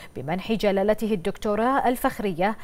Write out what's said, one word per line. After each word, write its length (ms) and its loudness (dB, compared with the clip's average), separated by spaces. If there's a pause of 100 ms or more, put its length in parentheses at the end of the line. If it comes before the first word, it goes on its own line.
(160)
بمنح 360 -4
جلالته 640 2
الدكتوراه 720 0
الفخرية 760 0